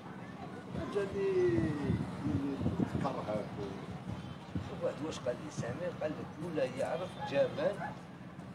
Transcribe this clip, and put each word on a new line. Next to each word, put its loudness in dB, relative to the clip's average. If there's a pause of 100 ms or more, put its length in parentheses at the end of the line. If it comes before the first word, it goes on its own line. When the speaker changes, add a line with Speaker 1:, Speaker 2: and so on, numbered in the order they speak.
(760)
Speaker 1:
الحاجة 0
اللي، 6 (800)
اللي 2 (440)
تكرهك 0 (160)
و-، -6
Speaker 2:
واحد 2 (120)
واش -4
قال 0
لي -6
سامي، -2 (100)
قال 2
لك: -6
"ولا 4
يعرف 0 (220)
جمال 4 (800)